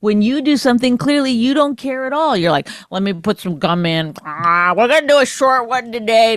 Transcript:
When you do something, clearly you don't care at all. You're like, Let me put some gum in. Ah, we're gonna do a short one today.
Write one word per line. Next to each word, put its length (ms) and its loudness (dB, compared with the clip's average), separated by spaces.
When 220 2
you 200 0
do 140 2
something, 420 2
clearly 340 0
you 220 0
don't 220 0
care 300 -8
at 60 -6
all. 240 0
You're 140 0
like, 180 0
Let 120 -4
me 100 -2
put 280 -4
some 180 -6
gum 280 0
in. 280 -2
Ah, 520 0
we're 120 2
gonna 200 2
do 120 4
a 60 2
short 420 0
one 240 -6
today. 440 2